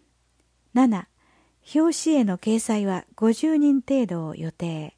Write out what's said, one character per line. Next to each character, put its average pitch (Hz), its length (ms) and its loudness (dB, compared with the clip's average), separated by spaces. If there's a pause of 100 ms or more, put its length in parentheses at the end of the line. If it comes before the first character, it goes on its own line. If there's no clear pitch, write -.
(760)
七、 233 340 2 (680)
表 320 300 2
紙 320 140 2
へ 240 60 4
の 185 140 -2
掲 220 220 -2
載 208 260 -2
は 185 180 -4 (120)
五 226 160 2
十 311 240 0
人 285 240 2
程 262 260 0
度 170 220 -6
を - 80 -10
予 160 160 -8
定。 156 460 -8